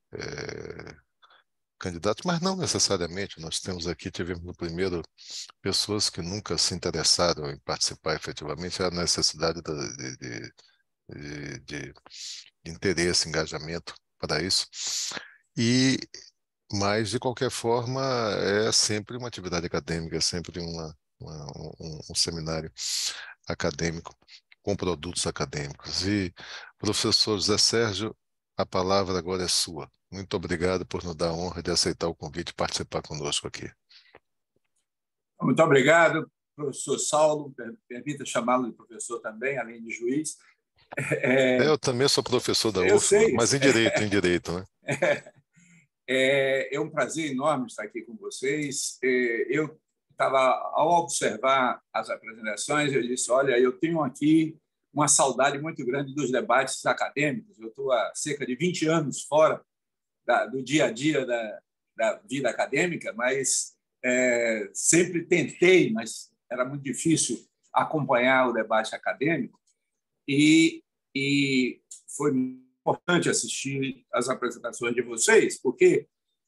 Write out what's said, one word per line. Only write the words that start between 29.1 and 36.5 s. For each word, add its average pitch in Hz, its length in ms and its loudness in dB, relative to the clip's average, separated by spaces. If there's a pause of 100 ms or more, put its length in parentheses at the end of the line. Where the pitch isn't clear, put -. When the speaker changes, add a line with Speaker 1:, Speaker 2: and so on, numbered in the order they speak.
Speaker 1:
agora 90 240 -2
é 90 60 -2
sua. 76 420 -2 (220)
Muito 95 240 -6
obrigado 87 480 0
por 85 200 -6
nos 87 100 -8
dar 85 140 -2
a 82 40 0
honra 85 300 -4
de 85 80 -4
aceitar 85 380 0
o 82 60 -4
convite 80 360 -10
e - 40 -16
participar - 460 -4
conosco 73 460 -6
aqui. - 240 -12 (1700)
Speaker 2:
Muito 131 220 4
obrigado, 156 680 6 (260)